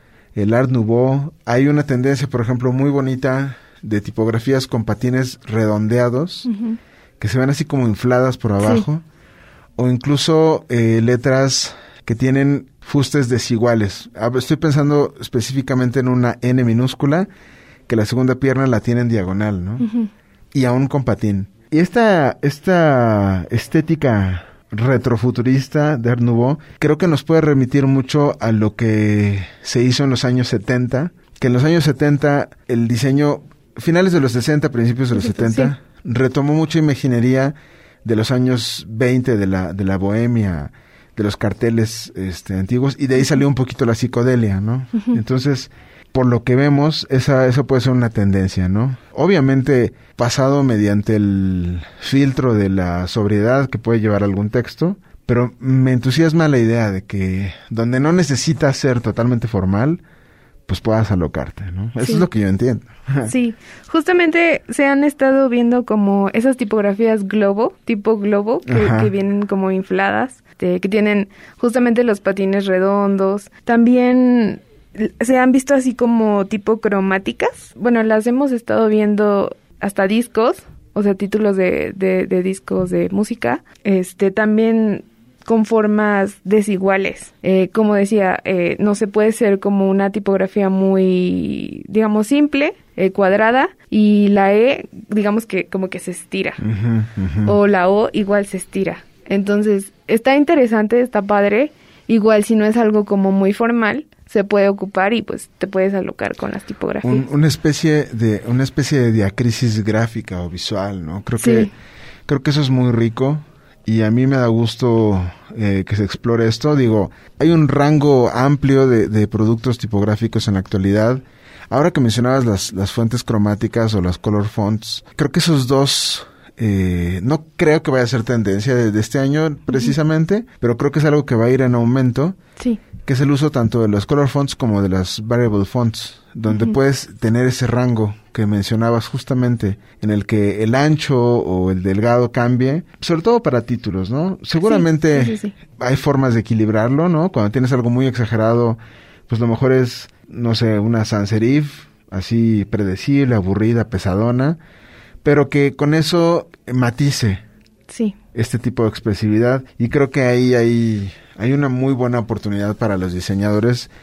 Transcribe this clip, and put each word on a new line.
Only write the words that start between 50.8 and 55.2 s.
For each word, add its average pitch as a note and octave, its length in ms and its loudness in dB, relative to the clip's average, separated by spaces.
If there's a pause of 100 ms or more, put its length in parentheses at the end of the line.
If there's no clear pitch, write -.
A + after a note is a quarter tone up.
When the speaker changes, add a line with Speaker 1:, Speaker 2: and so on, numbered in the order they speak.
Speaker 1:
el F#2+ 640 -2 (180)
filtro C3+ 540 0
de G2+ 160 2
la F2+ 380 -2
sobriedad A2 640 0
que A2 100 -6
puede A#2 200 0
llevar G#2 240 0
algún G2+ 260 -2
texto, D#3 480 -4 (280)